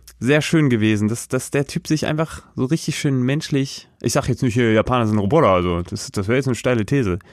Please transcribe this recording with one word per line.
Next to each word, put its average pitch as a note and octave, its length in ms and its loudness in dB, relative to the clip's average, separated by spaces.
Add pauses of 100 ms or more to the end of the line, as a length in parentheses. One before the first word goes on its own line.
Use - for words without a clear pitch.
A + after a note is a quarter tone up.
(200)
sehr C#3+ 220 2
schön D3+ 280 2
gewesen, G#2+ 380 2
dass, A#2 200 -4
dass - 240 -4
der C#3 160 -2
Typ - 200 -8
sich D#3 180 -2
einfach D#3 360 -4 (140)
so C3 100 -2
richtig D#3 320 -4
schön C3+ 240 0
menschlich, C3+ 680 -2 (140)
ich A#2+ 120 -2
sag C#3 140 0
jetzt B2+ 140 -2
nicht, A#2+ 140 0
hier, A#2+ 180 4
Japaner A2+ 340 2
sind G#2+ 120 2
Roboter, A2+ 300 4
also F2 340 2
das, - 280 -10
das G2 160 -4
wäre A#2+ 100 2
jetzt C3+ 100 -2
eine B2+ 80 0
steile A#2+ 300 -2
These, G#2+ 340 0 (120)